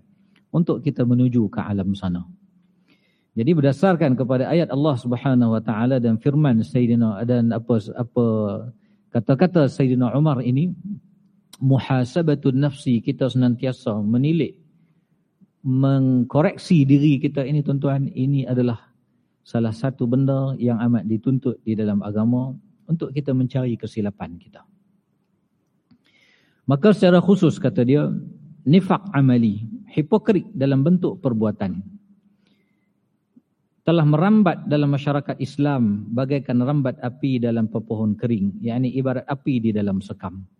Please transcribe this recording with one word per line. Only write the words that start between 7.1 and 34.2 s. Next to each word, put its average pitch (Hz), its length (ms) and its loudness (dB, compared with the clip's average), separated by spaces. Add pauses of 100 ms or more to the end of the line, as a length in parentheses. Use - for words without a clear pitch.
dan 117 320 0
apa, 117 240 0 (160)
apa 120 320 -2 (880)
kata-kata 143 560 2
Sayyidina 127 480 0
Umar 147 240 0
ini, 139 320 -2 (880)
muhasabatun 135 960 2
nafsi, 139 400 0
kita 131 320 -2
senantiasa 123 720 -2
menilik, 131 560 0 (1040)
mengkoreksi 135 1200 2
diri 143 400 4
kita 143 240 -2
ini, 147 160 -2
tuan-tuan, 139 480 -2
ini 135 400 -2
adalah 123 400 -2 (560)
salah 117 240 -2
satu 127 400 -4
benda 135 480 0
yang 117 320 0
amat 107 160 0
dituntut 113 560 -2
di 110 160 -4
dalam 104 240 0
agama 117 480 -2 (400)
untuk 160 240 -4
kita 143 160 -6
mencari 127 480 -2
kesilapan 101 640 -8
kita. - 240 -20 (2000)
Maka 139 240 4
secara 180 320 6
khusus, 175 400 2
kata 123 240 0
dia, 147 240 2 (560)
nifak 180 480 2
amali, 120 480 2 (320)
hipokrit 185 560 0
dalam 135 320 0
bentuk 170 400 0
perbuatan, 104 640 -2 (1900)
telah 165 240 2
merambat 175 640 2